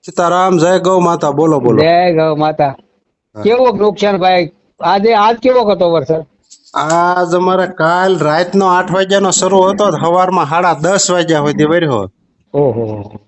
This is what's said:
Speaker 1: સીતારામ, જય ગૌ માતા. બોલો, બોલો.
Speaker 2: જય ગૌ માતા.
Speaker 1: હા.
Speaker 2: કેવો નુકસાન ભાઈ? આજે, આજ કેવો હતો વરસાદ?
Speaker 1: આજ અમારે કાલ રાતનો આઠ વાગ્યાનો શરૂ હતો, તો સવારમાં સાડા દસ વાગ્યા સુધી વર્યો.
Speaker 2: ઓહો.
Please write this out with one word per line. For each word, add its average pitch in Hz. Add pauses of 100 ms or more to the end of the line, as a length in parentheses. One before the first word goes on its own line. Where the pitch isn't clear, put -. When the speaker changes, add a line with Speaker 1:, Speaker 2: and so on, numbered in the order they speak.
Speaker 1:
સીતારામ, 180
જય 175
ગૌ 180
માતા. 170
બોલો, 151
બોલો. 123
Speaker 2:
જય 175
ગૌ 156
માતા. 151
Speaker 1:
હા. -
Speaker 2:
કેવો 240
નુકસાન 202
ભાઈ? 180 (280)
આજે, 196
આજ 214
કેવો 247
હતો 175
વરસાદ? 156 (480)
Speaker 1:
આજ 175
અમારે 185
કાલ 180
રાતનો 175
આઠ 180
વાગ્યાનો 196
શરૂ 185
હતો, 202
તો 151
સવારમાં 175
સાડા 175
દસ 175
વાગ્યા 160
સુધી 147
વર્યો. 151 (440)
Speaker 2:
ઓહો. 110 (160)